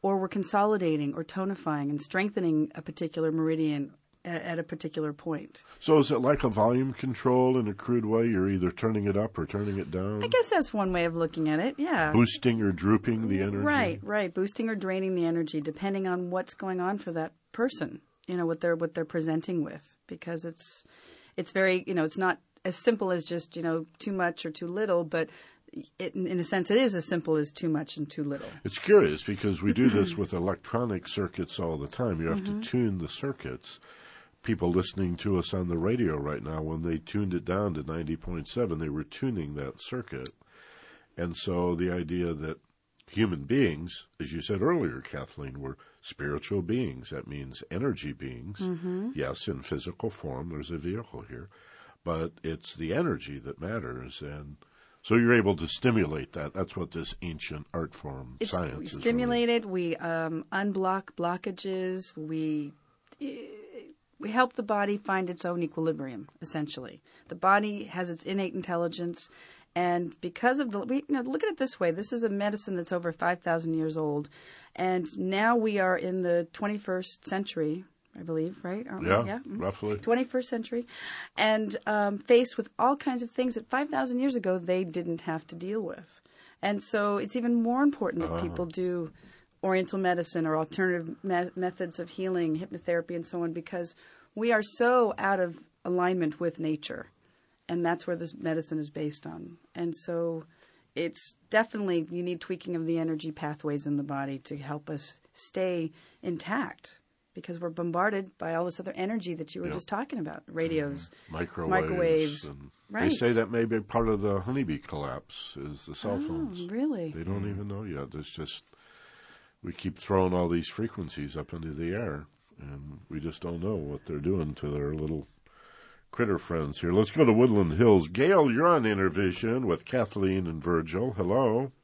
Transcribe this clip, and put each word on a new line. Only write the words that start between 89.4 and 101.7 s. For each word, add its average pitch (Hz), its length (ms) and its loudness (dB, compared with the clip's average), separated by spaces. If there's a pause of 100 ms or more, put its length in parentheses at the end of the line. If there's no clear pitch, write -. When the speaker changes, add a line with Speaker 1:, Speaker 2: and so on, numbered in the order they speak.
Speaker 1:
Oriental 190 360 0
medicine 175 480 0
or 156 100 2
alternative 170 680 0
me-, 180 320 0
methods 185 420 -4
of 175 100 -6
healing, 175 500 0
hypnotherapy, 170 580 -2
and 170 100 -6
so 175 160 -4
on, 165 100 -2
because 170 420 -6 (420)
we 233 160 2
are 214 100 6
so 240 560 4
out 196 220 2
of 170 180 0 (260)
alignment 180 540 2
with 170 220 -2
nature, 156 500 -4 (580)
and 170 160 -2
that's 170 220 0
where 175 80 -2
this 170 220 -8
medicine 160 420 -2
is 147 100 -4
based 147 380 -6
on. 170 320 -12 (160)
And 170 220 -4
so 170 480 -2 (500)
it's - 400 -6 (160)
definitely, 202 580 2